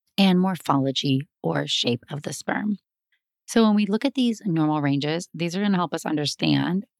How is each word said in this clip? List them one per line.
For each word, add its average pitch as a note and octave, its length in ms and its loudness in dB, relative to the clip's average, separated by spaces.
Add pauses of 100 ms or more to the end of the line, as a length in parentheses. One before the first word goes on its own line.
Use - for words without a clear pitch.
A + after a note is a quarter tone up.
(180)
and F#3+ 200 6
morphology C#3+ 880 0 (140)
or D#3 240 -2
shape - 440 -2
of D3 120 -8
the D#3 100 -10
sperm. G#3 440 -4 (680)
So A#3 180 4
when G#3+ 100 4
we G#3 120 2
look G3+ 180 0
at C#4 100 -2
these A#3+ 300 0
normal D#3 360 2
ranges, C#3+ 540 0
these E3+ 220 -4
are G3+ 60 -2
gonna G3+ 140 2
help F3 180 -2
us E3 120 -6
understand D3+ 760 -2 (160)